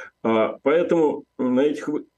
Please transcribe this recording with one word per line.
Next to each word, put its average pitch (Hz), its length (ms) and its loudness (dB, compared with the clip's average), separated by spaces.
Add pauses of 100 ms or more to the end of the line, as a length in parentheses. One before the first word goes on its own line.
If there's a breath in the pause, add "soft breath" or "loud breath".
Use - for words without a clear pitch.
(240 loud breath)
А, 110 380 0
поэтому 156 640 0 (140)
на 127 220 0
этих 147 280 0
вы-, 147 180 -6 (120)